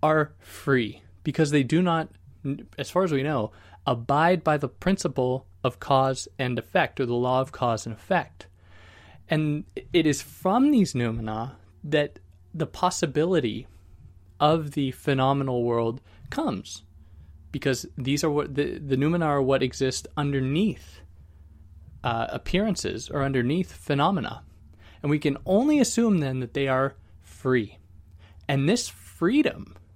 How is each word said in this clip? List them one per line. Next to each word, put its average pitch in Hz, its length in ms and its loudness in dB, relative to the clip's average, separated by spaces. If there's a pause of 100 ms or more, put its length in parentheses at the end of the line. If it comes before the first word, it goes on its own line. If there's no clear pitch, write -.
are 156 360 2
free - 640 -2 (200)
because 151 280 0
they 147 120 4
do 156 200 2
not, 170 260 0 (680)
as - 140 -8
far 185 140 2
as 170 80 0
we 135 100 0
know, 135 300 -2 (340)
abide 147 580 2
by 151 140 2
the 139 100 -4
principle 131 800 -2 (180)
of - 160 -2
cause 135 480 2 (100)
and 123 200 -2
effect, - 420 -2
or 135 60 0
the 120 80 -2
law 127 260 2
of 131 120 -4
cause 117 340 -2
and 117 80 -8
effect. - 520 -4 (840)
And 151 360 0 (280)
it 165 140 4
is 147 160 0
from 247 480 2
these 220 240 4
noumena 113 600 -4 (280)
that 147 340 0 (360)
the 156 120 -4
possibility 147 1000 -2 (760)
of 151 320 2
the 135 200 -2
phenomenal 135 720 0
world 120 360 0 (300)
comes, 233 520 -6 (720)
because 131 340 -2 (100)
these 139 280 -2
are 160 60 2
what 147 240 -2
the, 143 240 -2
the 135 180 -2
noumena 160 300 2
are 143 160 2
what 135 200 2
exist 131 440 -2 (100)
underneath, 143 840 -2 (1040)
uh, 117 260 -2
appearances 175 800 -4
or 143 120 -2
underneath 135 500 0
phenomena. 151 680 -2 (600)
And 143 80 -2
we 151 80 2
can 147 280 -2
only 262 320 4
assume 233 400 2
then 131 220 -2
that 120 140 -8
they 139 140 0
are 135 260 0 (280)
free. - 560 0 (680)
And 139 220 0
this 240 200 0
freedom, - 880 -2 (200)